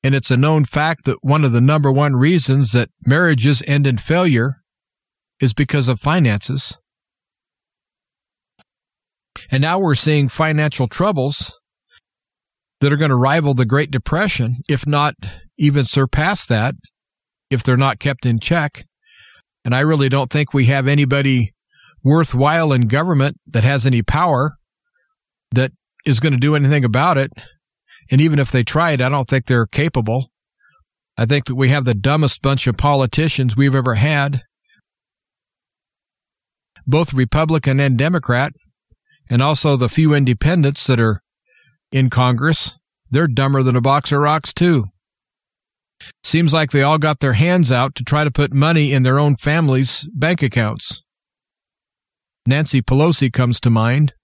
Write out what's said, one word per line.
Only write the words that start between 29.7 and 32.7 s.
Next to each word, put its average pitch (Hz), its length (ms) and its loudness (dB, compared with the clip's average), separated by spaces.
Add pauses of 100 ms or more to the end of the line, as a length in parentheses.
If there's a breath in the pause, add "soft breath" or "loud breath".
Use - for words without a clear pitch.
I 110 80 -2
think 139 220 0
that 131 80 -6
we 131 160 2
have 143 140 0
the 120 100 0
dumbest 135 480 -2
bunch 139 240 -2
of 127 100 -2